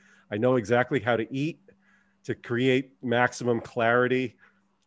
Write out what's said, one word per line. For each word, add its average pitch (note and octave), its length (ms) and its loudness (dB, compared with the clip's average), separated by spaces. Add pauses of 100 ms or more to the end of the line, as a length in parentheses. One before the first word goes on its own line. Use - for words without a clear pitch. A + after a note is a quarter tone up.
(320)
I G#2 60 -4
know B2+ 180 2
exactly A#2+ 440 0
how A2+ 160 0
to A2+ 180 -4
eat C#3+ 260 -6 (640)
to A#2+ 120 -8
create B2+ 680 0
maximum A#2+ 600 0
clarity. B2 760 0 (500)